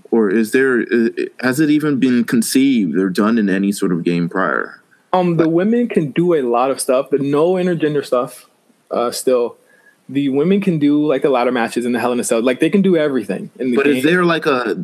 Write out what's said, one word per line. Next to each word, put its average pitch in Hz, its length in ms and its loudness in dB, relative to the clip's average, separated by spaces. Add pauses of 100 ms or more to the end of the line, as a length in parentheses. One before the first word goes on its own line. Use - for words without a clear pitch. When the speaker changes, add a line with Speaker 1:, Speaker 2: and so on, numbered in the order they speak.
Speaker 1:
or 110 220 2
is 110 200 0
there, 131 300 2
uh, 117 280 0 (320)
has 127 180 -2
it 156 100 2
even 151 300 0
been 123 240 2
conceived 117 720 0
or 95 140 0
done 110 260 0
in 101 140 0
any 98 200 0
sort 98 200 -2
of 82 120 -2
game 85 260 0
prior? 69 520 -4 (300)
Speaker 2:
Um, 180 260 0
the 165 100 2
women 214 400 0
can 156 240 -2
do 175 220 0
a 151 80 2
lot 123 300 0
of 131 100 -4
stuff, 135 300 -2
but 139 100 0
no 143 320 0
intergender 156 500 -2
stuff. - 460 -4 (400)
Uh, 117 220 -2
still, 123 460 -2 (520)
the 139 200 -2
women 165 300 2
can 185 200 0
do, 147 260 2
like, 139 160 0
the 147 80 2
ladder 123 220 0
matches 117 340 -2
and 120 80 -2
the 117 60 -2
Hell 120 140 -2
in 120 60 -2
a 117 40 -4
Cell. 113 180 0
Like, 127 200 0
they 160 100 2
can 202 100 4
do 185 160 4
everything 117 640 -4
in 127 100 -4
the 120 80 0
Speaker 1:
But 139 80 2
Speaker 2:
game. 143 120 2
Speaker 1:
is 127 60 -4
there, 175 220 2
like, 160 220 0
a, 113 360 -2